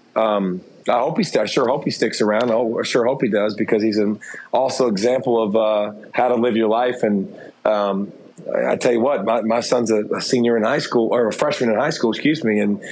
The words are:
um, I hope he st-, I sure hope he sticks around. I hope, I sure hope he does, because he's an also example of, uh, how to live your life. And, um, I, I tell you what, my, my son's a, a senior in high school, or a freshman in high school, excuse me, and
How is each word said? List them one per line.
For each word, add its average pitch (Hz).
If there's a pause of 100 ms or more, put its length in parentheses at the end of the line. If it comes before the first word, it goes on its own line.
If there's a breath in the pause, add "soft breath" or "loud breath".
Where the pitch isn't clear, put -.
(140)
um, 101 (280)
I 120
hope 151
he 220
st-, 113
I 107
sure 120
hope 143
he -
sticks -
around. 113
I 110
hope, 117
I 104
sure 117
hope 135
he 127
does, 104
because 107
he's 107
an 104 (320 loud breath)
also 127
example 117
of, 104
uh, 107 (200)
how 123
to 123
live 117
your 110
life. 123
And, 101 (300 loud breath)
um, 101 (420)
I, -
I -
tell 127
you 117
what, 127
my, 113
my 110
son's 117
a, 107 (100)
a 107
senior 120
in 107
high 131
school, 120
or 120
a 101
freshman 135
in 107
high 139
school, 117
excuse 151
me, 107
and 104